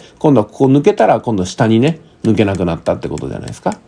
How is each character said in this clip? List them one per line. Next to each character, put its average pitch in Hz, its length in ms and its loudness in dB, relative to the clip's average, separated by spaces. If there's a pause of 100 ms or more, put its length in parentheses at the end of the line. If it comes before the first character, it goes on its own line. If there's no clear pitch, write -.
(200)
今 151 160 2
度 113 60 4
は 101 40 0
こ - 140 -20
こ 139 60 2
抜 135 160 4
け 202 120 2
た 214 140 2
ら、 120 140 2
今 113 140 -4
度 95 80 -2
下 104 220 -4
に 113 140 2
ね、 151 200 0 (240)
抜 110 120 2
け 110 100 2
な 95 100 -2
く 95 80 -4
な 85 120 -2
っ 82 60 -12
た - 120 -2
っ - 60 -6
て - 100 -10
こ - 80 -8
と 67 120 -10
じ - 40 -10
ゃ - 60 -10
な - 60 -12
い - 20 -14
で - 60 -14
す - 100 -20
か。 - 240 -6